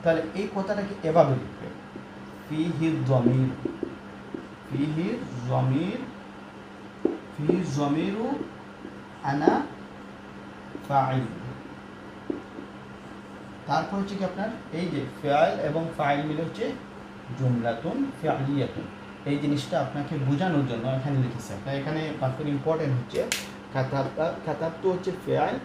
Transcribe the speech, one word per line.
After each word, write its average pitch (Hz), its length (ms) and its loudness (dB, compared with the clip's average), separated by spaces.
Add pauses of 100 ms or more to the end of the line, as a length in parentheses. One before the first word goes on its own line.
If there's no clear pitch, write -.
তাহলে 165 180 6 (140)
এই 202 200 0
কথাটাকে 196 520 -2
এভাবে 156 240 8
লিখবে, - 360 -2 (800)
ফিহি 156 580 2
জমির, 131 420 8 (1200)
ফিহি 156 460 2 (300)
জমির, 131 500 4 (1400)
ফিহি 170 260 2 (120)
জমিরু 180 540 2 (960)
আনা 143 380 6 (1300)
ফাইল। 131 340 6 (2500)
তারপর 165 300 2
হচ্ছে 196 180 -2
কি 185 80 0
আপনার 196 260 -2 (240)
এই 170 120 0
যে 135 200 -2 (160)
ফাইল 147 380 6
এবং 160 260 0 (120)
ফাইল 143 280 2
মিলে 151 180 0
হচ্ছে 208 280 -2 (680)
জুমলাতুন 120 720 2 (100)
ফিআলিয়াতুন। 139 600 0 (420)
এই 143 120 2
জিনিসটা 147 420 2
আপনাকে 143 360 -2
বোঝানোর 143 520 4
জন্য 117 200 0
এখানে 135 280 2
লিখেছে। 120 380 0
আপনার 135 220 -4
এখানে 156 460 -2
বাক্যের 135 260 0
ইম্পর্টেন্ট 147 460 2
হচ্ছে - 320 0 (480)
কাতাবতা, 135 600 0 (120)
কাতাবতু 160 460 0
হচ্ছে 180 200 0
ফাইল 147 540 2